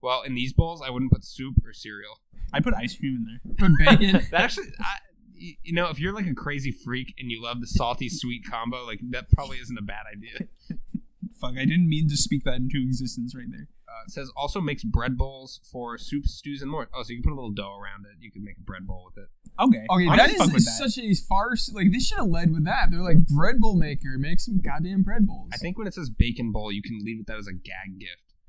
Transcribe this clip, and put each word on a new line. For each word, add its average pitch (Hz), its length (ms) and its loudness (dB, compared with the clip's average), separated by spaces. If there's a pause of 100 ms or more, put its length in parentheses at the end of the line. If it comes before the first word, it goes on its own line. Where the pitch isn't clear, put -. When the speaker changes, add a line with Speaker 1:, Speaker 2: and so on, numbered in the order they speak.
Speaker 1:
Well, 127 220 -2
in 131 120 -8
these 123 200 -4
bowls, 165 260 2
I 131 80 -10
wouldn't 226 240 0
put - 120 2
soup 131 380 -4
or 117 120 -10
cereal. 104 480 -18 (280)
Speaker 2:
I 143 100 -4
put 247 120 0
ice 120 240 -6
cream 135 200 -6
in 117 100 -6
there. 120 420 0
Speaker 3:
Put 156 100 8
bacon. 196 480 8
Speaker 1:
<laughs> - 40 -4
That 170 100 2
actually, 254 280 -4 (120)
I, 196 160 -6 (380)
y-, 170 280 -18
you 165 120 -6
know, 175 160 0
if 147 100 -8
you're, 185 140 -4
like, 208 120 -6
a 147 80 -4
crazy 135 380 -6
freak 127 460 -10
and 127 120 -10
you 113 120 -10
love 120 180 -8
the 120 60 -10
salty 123 420 -2
sweet 120 420 -10
combo, 123 360 -8
like, 110 140 -10 (100)
that 127 200 -10
probably 135 280 0
isn't 123 200 -12
a 107 40 -10
bad 104 280 -12
idea. 113 380 -14 (220)
<laughs> - 80 -8 (600)
Speaker 2:
Fuck, 127 180 -4
I 131 80 -4
didn't 170 240 4
mean 156 180 2
to 147 80 -2
speak - 280 0
that 127 100 2
into 127 280 0
existence 127 540 -6
right 123 140 -14
there. 135 180 -16 (200)
Speaker 1:
Uh, 113 180 -18
it - 40 -16
says, 131 260 -12
"Also 143 240 -6
makes 147 220 -4
bread 123 340 -2
bowls 131 440 -14 (100)
for 120 280 -10
soups, 143 360 -4
stews, 143 280 -14
and 139 80 -8
more." 151 240 -8
Oh, 131 80 -10
so 113 100 -12
you 123 100 -10
can 117 80 2
put 147 40 -6
a 139 60 -10
little 113 120 -8
dough 101 260 -10
around 98 260 -16
it. - 160 -20
You 113 120 -20
can 98 100 -16
make 98 160 -16
a 90 40 -20
bread 92 240 -14
bowl 92 280 -10
with 101 80 -16
it. - 80 -16 (300)
Speaker 2:
Okay. 240 280 4
Speaker 3:
Okay, 180 200 2
Speaker 2:
I - 80 6
Speaker 3:
that - 100 8
Speaker 2:
can - 80 4
Speaker 3:
is, - 40 -2
Speaker 2:
fuck 285 100 6
with - 80 2
Speaker 3:
is - 80 6
Speaker 2:
that. - 260 -2
Speaker 3:
such - 80 -6
a 220 160 0 (140)
farce. 220 440 0
Like, 196 200 4
they 233 60 0
should 403 200 2
have 247 80 2
led 170 260 2
with 156 120 0
that. 220 260 4
They're 190 120 2
like, 170 240 8
"Bread 196 340 6
bowl - 180 6
maker, 143 400 0
make 156 220 6
some 196 200 0
goddamn 170 420 0
bread 202 240 6
bowls." - 260 -4
Speaker 1:
I - 60 -10
think - 200 -6
when 220 80 -6
it 180 80 -8
says 147 160 -8
bacon 120 420 -4
bowl, 107 200 -6
you 101 100 -8
can 110 200 -12
leave 110 180 -10
it 110 80 -20
that 110 100 -10
as 101 80 -12
a 95 80 -10
gag 95 460 -14
gift. 90 340 -20 (140)